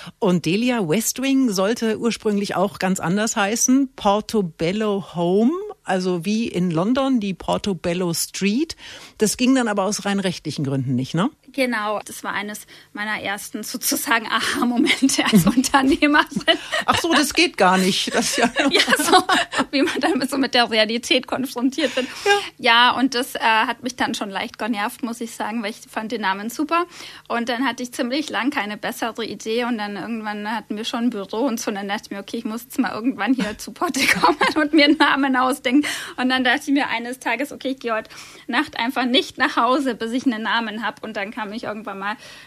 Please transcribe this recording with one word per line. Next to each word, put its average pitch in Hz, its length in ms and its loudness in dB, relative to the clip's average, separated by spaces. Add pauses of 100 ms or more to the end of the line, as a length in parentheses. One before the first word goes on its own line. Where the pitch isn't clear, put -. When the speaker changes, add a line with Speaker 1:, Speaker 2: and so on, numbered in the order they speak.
(180)
Speaker 1:
Und - 280 2
Delia, 220 420 0
Westwing 262 640 2
sollte 208 480 0
ursprünglich 208 580 0
auch 190 220 0
ganz 190 200 0
anders 208 380 -2
heißen, 240 600 2
Portobello 202 1200 0
Home, 190 380 4 (320)
also 185 400 -2
wie 214 240 0
in 180 220 0
London 254 500 2
die 202 140 -4
Portobello 175 800 -2
Street. 214 640 -2 (420)
Das 208 180 2
ging 254 180 4
dann 240 140 2
aber 202 160 0
aus 202 200 -2
rein 202 140 0
rechtlichen 165 460 -4
Gründen 131 300 -2
nicht, 127 200 -2
ne? 196 160 2 (260)
Speaker 2:
Genau, 220 480 -2
das - 180 -14
war 202 120 -6
eines 208 320 -8 (260)
meiner 208 300 -4
ersten 208 400 -6
sozusagen - 640 -2
Aha-Momente 247 960 2
als 202 220 6
Speaker 1:
<laughs> - 100 2
Speaker 2:
Unternehmerin. 294 720 4 (580)
Speaker 1:
Ach - 160 2
so, 330 140 2
das 302 180 4
geht - 240 2
gar 185 220 6
nicht. - 360 0
Das - 180 0
ist 571 40 -2
ja 233 140 4 (100)
Speaker 2:
<laughs> 285 100 2
Ja, 381 120 4 (160)
so, 330 180 6 (540)
wie 277 100 2
man 320 200 0
dann 269 280 0
so 285 80 -6
mit 269 160 0
der 240 180 4
Realität 226 560 0
konfrontiert 247 680 -2
wird. 262 100 -2 (200)
Speaker 1:
Ja. 403 60 6 (260)
Speaker 2:
Ja, 240 320 6
und 254 240 2
das, 240 220 -4
äh, - 40 -6
hat 226 420 0
mich 247 140 -6
dann 226 180 -2
schon 214 140 -6
leicht 196 300 -8
genervt, 214 440 -4
muss 226 200 -8
ich 226 120 -10
sagen, 214 280 -6
weil 208 80 -4
ich 214 80 -12 (120)
fand 220 220 -8
den 226 80 -4
Namen 202 300 -2
super. 330 340 -2 (420)
Und 233 220 -4
dann 240 180 0
hatte 233 160 -4
ich 247 100 -10
ziemlich 285 360 -2
lang 220 220 -2
keine 208 260 -4
bessere 226 480 -6
Idee 226 400 -4
und 233 140 -2
dann 202 180 -6
irgendwann 208 580 -6
hatten 214 220 -8
wir 220 80 -6
schon 233 200 -4
ein 247 60 2
Büro 196 360 -6
und 226 120 -2
so. - 120 -6
Und 196 60 -4
dann 196 120 -6
dachte 196 160 -4
ich - 60 -12
mir, 202 80 -10
„Okay, 202 180 -10
ich 233 80 -6
muss 220 200 -8
jetzt - 140 -10
mal 220 140 0
irgendwann 233 400 0
hier 208 240 -2
zu - 160 -12
Potte 302 340 -2
<laughs> - 140 2
kommen - 160 6 (200)
und 302 180 2
mir 294 100 6
einen 285 140 4
Namen 277 380 2
ausdenken.“ 262 500 2 (320)
Und 254 100 0
dann 254 160 2
dachte 254 220 2
ich 285 80 0
mir 277 140 2
eines 233 300 -6
Tages, 262 320 -2
„Okay, 254 200 -6
ich 269 80 -4
gehe 233 160 -2
heute 220 160 -4 (360)
Nacht 262 320 -2
einfach 247 280 -2
nicht 262 320 0
nach - 180 0
Hause, 254 380 2
bis 226 180 -6
ich 247 140 -2
einen 220 160 0
Namen 220 420 -2
hab.“ - 180 -6
Und 214 140 -10
dann 202 140 -6
kam 202 220 -10
ich 233 120 -10
irgendwann 208 340 -10
mal 202 180 -6 (300)